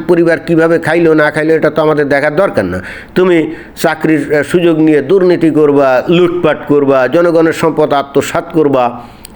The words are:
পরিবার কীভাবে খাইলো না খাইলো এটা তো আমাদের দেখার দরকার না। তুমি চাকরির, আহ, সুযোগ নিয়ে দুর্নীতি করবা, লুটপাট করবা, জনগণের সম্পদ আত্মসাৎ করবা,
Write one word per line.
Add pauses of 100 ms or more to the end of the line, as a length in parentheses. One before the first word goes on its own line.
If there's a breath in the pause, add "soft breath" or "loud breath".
পরিবার
কীভাবে
খাইলো
না
খাইলো
এটা
তো
আমাদের
দেখার
দরকার
না। (340 loud breath)
তুমি (220 loud breath)
চাকরির,
আহ,
সুযোগ
নিয়ে
দুর্নীতি
করবা,
লুটপাট
করবা,
জনগণের
সম্পদ
আত্মসাৎ
করবা, (340 loud breath)